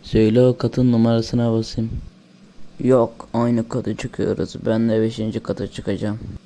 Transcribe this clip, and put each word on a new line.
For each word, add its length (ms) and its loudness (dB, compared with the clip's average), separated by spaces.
Söyle 380 4
o 160 4
katın 340 2
numarasına 600 2
basayım. 380 -4
Yok 540 2
aynı 360 0
kata 280 -4
çıkıyoruz. 580 -4
Ben 240 2
de 120 2
beşinci 380 -2
kata 280 -6
çıkacağım. 520 -4